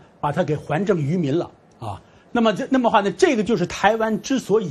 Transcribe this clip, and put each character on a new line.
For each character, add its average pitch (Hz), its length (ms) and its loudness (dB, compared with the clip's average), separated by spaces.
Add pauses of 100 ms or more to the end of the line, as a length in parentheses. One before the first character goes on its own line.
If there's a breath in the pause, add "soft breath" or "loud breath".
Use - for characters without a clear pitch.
(200 loud breath)
把 147 100 -2
它 175 140 -2
给 147 100 -2
还 147 300 -4
政 190 120 2
于 151 200 -2
民 151 200 0
了 175 140 -4 (300)
啊。 101 200 -10 (300 soft breath)
那 240 100 0
么 220 140 4
这， 202 160 -6
那 269 80 4
么 240 100 2
话 208 120 4
呢， 196 100 0
这 302 240 2
个 214 80 0
就 214 140 0
是 180 100 0
台 208 300 2
湾 220 260 -2
之 269 160 -2
所 208 220 0
以 180 100 -4